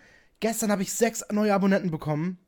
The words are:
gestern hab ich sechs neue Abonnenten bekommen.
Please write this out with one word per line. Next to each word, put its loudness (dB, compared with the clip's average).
gestern 0
hab 2
ich -4
sechs 0
neue 2
Abonnenten 2
bekommen. -4